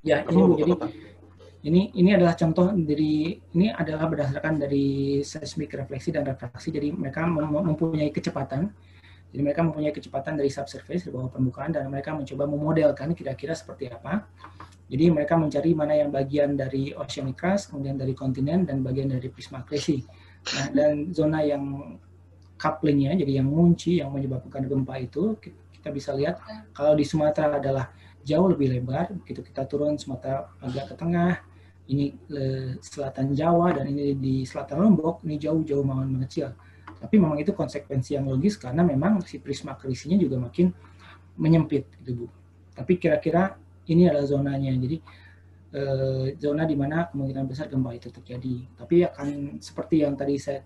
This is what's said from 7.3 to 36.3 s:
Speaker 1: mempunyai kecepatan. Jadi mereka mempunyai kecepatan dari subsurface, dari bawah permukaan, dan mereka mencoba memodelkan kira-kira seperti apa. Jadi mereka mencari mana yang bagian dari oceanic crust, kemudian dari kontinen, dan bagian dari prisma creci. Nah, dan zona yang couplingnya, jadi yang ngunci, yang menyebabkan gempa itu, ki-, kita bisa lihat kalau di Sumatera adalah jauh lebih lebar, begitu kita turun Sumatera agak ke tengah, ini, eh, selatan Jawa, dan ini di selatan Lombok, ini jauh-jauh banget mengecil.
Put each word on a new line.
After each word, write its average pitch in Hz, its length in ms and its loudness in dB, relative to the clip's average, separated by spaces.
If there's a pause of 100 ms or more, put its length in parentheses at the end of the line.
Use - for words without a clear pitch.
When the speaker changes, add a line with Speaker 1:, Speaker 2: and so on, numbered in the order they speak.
Speaker 1:
mempunyai 156 460 0
kecepatan. 147 560 -4 (680)
Jadi - 80 -6
mereka 147 220 0
mempunyai 151 320 0
kecepatan 139 420 -6
dari 139 140 2
subsurface, 143 560 -8
dari - 80 -10
bawah 127 160 -6
permukaan, 131 420 -2
dan 135 160 -2
mereka 139 240 -6
mencoba 143 320 -4
memodelkan 151 720 2
kira-kira 135 400 -6
seperti 123 340 -12
apa. 143 380 -6 (600)
Jadi 147 220 4
mereka 160 320 4
mencari 151 320 2
mana 151 240 2
yang 147 140 2
bagian 143 420 0
dari 135 400 -2
oceanic 135 460 -8
crust, 196 340 0
kemudian 139 240 -6
dari 131 160 -2
kontinen, 135 560 0
dan 135 160 -2
bagian 135 240 -2
dari 127 180 -2
prisma - 380 -14
creci. 143 400 -2 (400)
Nah, 139 240 -4
dan 151 460 2
zona 156 260 2
yang 139 540 -2 (600)
couplingnya, 151 640 2
jadi 139 240 2
yang 135 80 2
ngunci, 170 540 4
yang 139 100 -6
menyebabkan 135 560 -6
gempa 135 320 -2
itu, 180 380 -4
ki-, - 160 -18 (180)
kita - 180 -14
bisa 139 220 -8
lihat 139 240 -2 (340)
kalau 147 220 2
di 151 100 6
Sumatera 151 540 2
adalah 135 320 0 (320)
jauh 165 260 2
lebih 143 240 4
lebar, 127 460 -2
begitu - 240 -10
kita - 240 -6
turun 147 320 0
Sumatera 135 480 -6 (160)
agak 131 320 -8
ke - 20 -12
tengah, 175 460 0 (480)
ini, 143 240 0 (160)
eh, 135 500 -4
selatan 135 540 -4
Jawa, 170 400 4
dan 143 160 -2
ini 143 260 0
di 131 300 -2
selatan 139 340 -8
Lombok, 165 460 4
ini 151 160 -4
jauh-jauh 151 420 0
banget 135 280 -2
mengecil. 131 380 -4 (460)